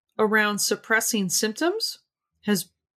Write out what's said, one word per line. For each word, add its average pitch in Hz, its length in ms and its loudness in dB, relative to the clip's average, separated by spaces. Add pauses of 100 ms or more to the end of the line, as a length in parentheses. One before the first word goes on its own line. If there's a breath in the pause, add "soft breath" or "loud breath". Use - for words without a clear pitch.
(200)
around 208 400 2
suppressing 220 680 0
symptoms 320 720 -2 (460)
has 202 240 0 (280)